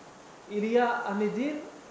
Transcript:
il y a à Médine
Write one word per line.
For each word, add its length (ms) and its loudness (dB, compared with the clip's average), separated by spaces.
il 160 -2
y 140 4
a 100 4
à 80 -2
Médine 440 0